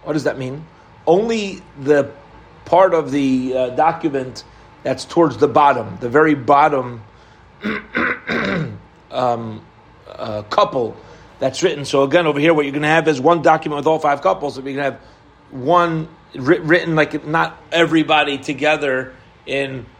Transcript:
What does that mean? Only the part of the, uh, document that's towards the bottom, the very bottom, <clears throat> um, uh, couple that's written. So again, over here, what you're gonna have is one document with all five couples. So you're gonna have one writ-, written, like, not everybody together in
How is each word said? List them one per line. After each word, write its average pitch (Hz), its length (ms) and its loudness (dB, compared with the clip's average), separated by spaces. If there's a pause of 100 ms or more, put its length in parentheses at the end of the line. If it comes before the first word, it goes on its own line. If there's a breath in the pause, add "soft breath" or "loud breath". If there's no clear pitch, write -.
What 151 100 -6
does 147 100 -2
that 135 140 -2
mean? 135 280 -10 (400 soft breath)
Only 202 560 0 (200)
the 143 300 2 (520)
part 180 300 4
of 147 180 0
the, 131 460 0
uh, 127 140 0
document 143 720 -2 (380 soft breath)
that's 131 200 -6
towards 156 320 2
the 139 140 2
bottom, 131 500 2
the 123 80 -8
very 151 280 4
bottom, 131 680 0 (580 soft breath)
<clears throat> 185 1160 -6 (340)
um, 117 540 -4 (420)
uh, 107 360 -10
couple 127 520 -2 (440 loud breath)
that's 131 240 -4
written. 147 220 -2
So 139 180 2
again, 165 240 2
over 143 120 0
here, 165 140 4
what 151 120 2
you're 139 80 -6
gonna 147 140 -2
have 156 200 2
is 147 120 0
one 160 220 2
document 156 360 2
with 143 100 -2
all 160 100 2
five 143 240 0
couples. 143 340 -2
So 131 60 -12
you're 135 120 -8
gonna 139 180 -4
have - 80 -16 (520 soft breath)
one 160 580 2 (260)
writ-, 139 260 2
written, 160 340 2
like, 151 300 0
not 160 320 -2 (140)
everybody 156 680 2
together 139 760 -2 (320 loud breath)
in 135 400 -6 (140)